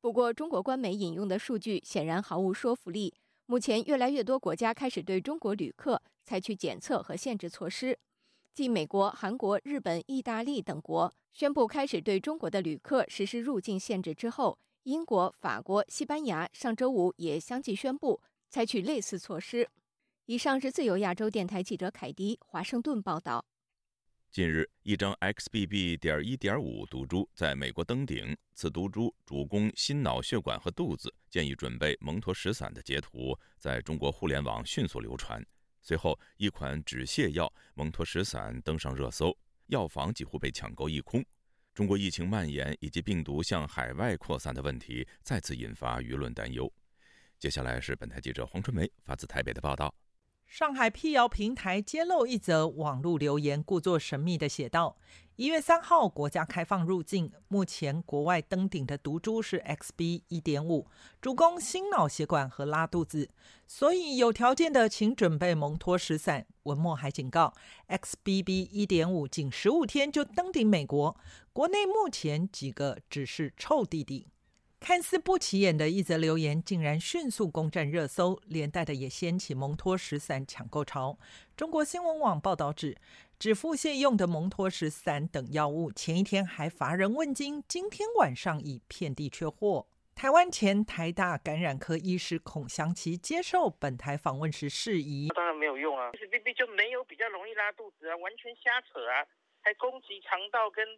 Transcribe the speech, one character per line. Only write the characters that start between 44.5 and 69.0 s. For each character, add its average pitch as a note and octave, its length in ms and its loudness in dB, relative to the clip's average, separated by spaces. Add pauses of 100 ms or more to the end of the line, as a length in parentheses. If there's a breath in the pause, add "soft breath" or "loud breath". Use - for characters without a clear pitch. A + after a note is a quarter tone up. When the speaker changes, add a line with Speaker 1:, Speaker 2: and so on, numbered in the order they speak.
Speaker 2:
的 C2 80 -6
问 C2+ 160 -2
题 A#1+ 280 -8 (160 soft breath)
再 A#2 180 -2
次 - 140 -6
引 A1+ 200 -8
发 A#1+ 260 -4
舆 B1 160 -6
论 C2 160 -4
担 A1 180 -8
忧。 B1+ 220 -4 (680 soft breath)
接 C#2+ 120 -2
下 C#2 120 -2
来 B1 160 -4
是 C2 180 -4
本 - 120 -10
台 - 100 -12
记 B1+ 140 -8
者 A#1+ 140 -6
黄 F#2 160 -8
春 B2+ 120 -4
梅 F2+ 160 2 (140)
发 - 100 -6
自 - 120 -10
台 - 160 -4
北 B1+ 100 -4
的 - 80 -8
报 C#2+ 160 -2
道。 C#2+ 180 -2 (520)
Speaker 3:
上 D4+ 280 -2
海 A#3+ 160 2
辟 D#4 220 -4
谣 B3 140 8
平 A3+ 280 0
台 G3 260 -2
揭 D#4 240 -2
露 F4 220 4
一 B3 100 -2
则 D#3+ 320 4
网 D3+ 320 -2
络 E3 160 2
留 C#3+ 220 2
言， D3 240 0
故 F3 180 2
作 F3 180 4
神 C#3+ 220 -2
秘 E3+ 160 0
地 D3+ 100 0
写 C3+ 220 -4
道 E3 300 2 (380 soft breath)
：“一 A#3+ 100 -2
月 D#4+ 120 4
三 E4 220 6
号 D#4+ 260 6
国 D3 220 0
家 D#3+ 160 0
开 E3+ 180 -4
放 F3 220 0
入 F3 180 2
境， E3+ 300 0 (160)
目 G3 160 2
前 D#3 380 -2
国 D3 220 0
外 E3+ 180 4
登 F#3 260 0
顶 D#3+ 160 -2
的 C#3+ 140 -4
毒 D3+ 200 -4
株 A3 220 0
是 G3+ 160 0
X - 400 -4
B E3+ 320 0
一 E3+ 140 -4
点 D3 200 0
五， D#3+ 240 0 (360 loud breath)
主 C4 120 -2
攻 E4+ 240 6
心 F#4 300 -4
脑 C4+ 180 4
血 D3 200 -2
管 C#3 240 2
和 C#3 160 -6
拉 D#3 200 2
肚 E3+ 160 0
子， D3+ 280 -2 (360 soft breath)
所 D#4 280 4
以 D#4 240 0
有 A#3 120 8
条 A#3+ 240 6
件 E4 160 4
的 A#3 200 8
请 A3 260 2
准 D#3+ 220 4
备 F3 160 4
蒙 D3+ 240 0
脱 F3+ 180 2
石 D#3+ 220 0
散。” D3 280 -2 (180)
文 C#3+ 120 0
末 D#3+ 180 2
还 C#3 160 -4
警 C3 200 -4
告： E3 240 6 (320 loud breath)
“X - 360 -4
B G3 200 4
B F#3 180 2
一 G3+ 240 -2
点 E3+ 260 4